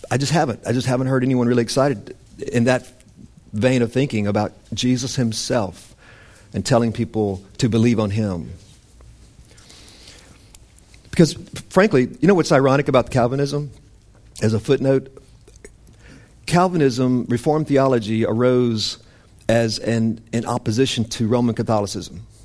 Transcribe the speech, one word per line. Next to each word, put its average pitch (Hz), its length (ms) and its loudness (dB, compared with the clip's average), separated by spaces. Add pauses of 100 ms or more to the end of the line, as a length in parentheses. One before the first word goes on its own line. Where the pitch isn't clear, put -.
(100)
I 123 60 -2
just 135 160 -2
haven't. 156 340 -2
I - 60 -2
just 123 140 -2
haven't 131 220 0
heard 131 160 2
anyone 127 240 2
really 120 140 4
excited 131 540 -2 (360)
in 117 120 2
that 127 220 2 (680)
vein 127 300 2
of 113 100 -2
thinking 123 340 0
about 104 260 0 (200)
Jesus 123 440 -2
himself 113 800 -4 (600)
and 101 100 -4
telling 117 280 2
people 104 500 -4 (160)
to 127 100 0
believe 113 300 2
on 107 120 0
him. 95 420 -4 (2500)
Because, 160 220 2 (380)
frankly, 156 380 2 (120)
you 156 80 2
know 202 60 4
what's 165 180 0
ironic 139 340 2
about 127 240 2
Calvinism? 139 600 -2 (680)
As 110 140 0
a 107 60 -2
footnote, 135 500 0 (1400)
Calvinism, 135 800 2
Reformed 151 420 0
theology, 120 580 2
arose 120 800 0 (460)
as 113 320 0
an, 113 400 -2 (120)
an 113 140 -4
opposition 120 600 0
to 113 200 -4
Roman 120 300 0
Catholicism. 104 680 -4 (220)